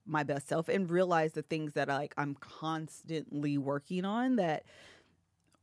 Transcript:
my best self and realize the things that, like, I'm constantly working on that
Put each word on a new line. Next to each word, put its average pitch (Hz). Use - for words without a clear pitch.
my 156
best 139
self 165
and 190
realize 170
the 151
things 156
that, 139
like, 143
I'm 143
constantly 156
working 143
on 240
that 214